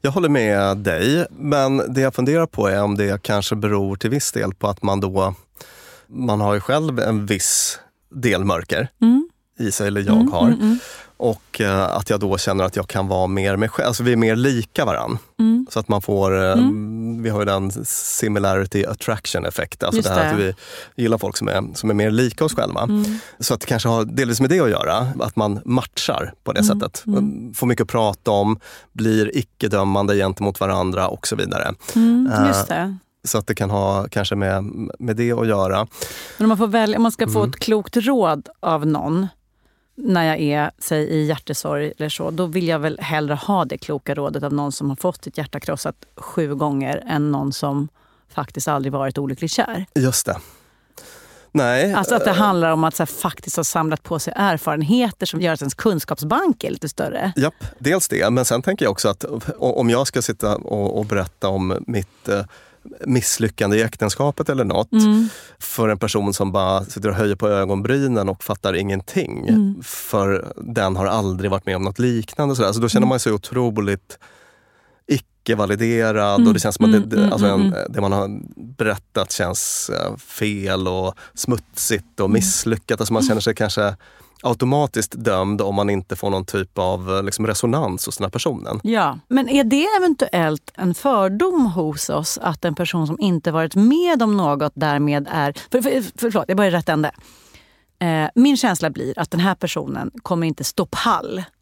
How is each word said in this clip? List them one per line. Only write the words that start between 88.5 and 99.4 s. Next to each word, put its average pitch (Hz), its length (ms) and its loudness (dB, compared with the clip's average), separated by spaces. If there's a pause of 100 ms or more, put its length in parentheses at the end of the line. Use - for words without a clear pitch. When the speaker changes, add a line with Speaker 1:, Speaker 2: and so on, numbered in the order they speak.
Speaker 2:
Ja, 208 360 0 (100)
men 247 200 2
är 277 160 4
det 277 220 2 (120)
eventuellt 175 760 2
en 180 200 0
fördom 247 720 2
hos 156 440 -2
oss 151 320 -2
att - 220 -2
en 170 100 0
person 170 320 -2
som 156 140 -4
inte 180 300 0
varit 160 240 0
med 285 480 4
om 214 140 2
något 151 380 2
därmed 147 560 2
är, 143 220 0 (180)
för, 254 120 2
för, 269 200 0 (160)
förlåt, 220 300 0
jag 190 80 0
börjar 202 140 4
i 170 40 0
rätt 170 140 0
ände. 156 220 2 (880)
Eh, 160 360 0
min 262 220 6
känsla 180 340 0
blir 123 280 -6
att 165 120 -4
den 170 100 0